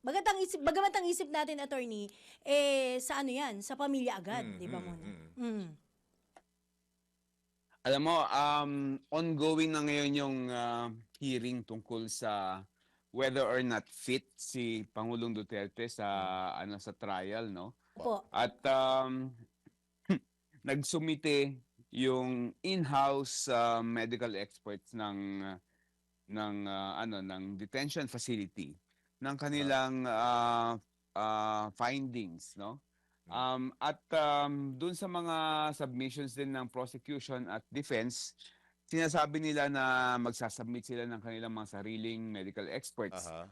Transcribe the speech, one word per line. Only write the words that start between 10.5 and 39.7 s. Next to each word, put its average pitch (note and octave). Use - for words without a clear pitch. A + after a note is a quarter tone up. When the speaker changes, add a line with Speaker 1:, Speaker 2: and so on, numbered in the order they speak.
Speaker 3:
hearing B2
tungkol A2+
sa G2
whether C3
or B2
not A#2+
fit -
si A2+
Pangulong A#2
Duterte G#2
sa, G#2+
Speaker 2:
Mm. -
Speaker 3:
ano, G2+
sa G2+
trial, G2+
no? F#2+
Speaker 1:
Opo. G#3
Speaker 3:
At, -
um, C3
<laughs> -
nagsumite C#3+
yung B2+
in-house, C#3
ah, A#2
medical A#2
experts G2+
ng, G#2
ah, F#2+
ng, G#2
ah, G2
ano, G#2+
ng F#2+
detention C3+
facility G2+
ng C#3
kanilang, C3+
ah, A#2
ah, G#2+
findings, A#2+
no? G#2+
Speaker 2:
Mm. -
Speaker 3:
Um, B2+
at, D3+
um, C#3+
dun E3+
sa F#3+
mga E3+
submissions C3
din C3+
ng B2+
prosecution B2+
at A2
defense, B2
sinasabi D#3
nila D3+
na C#3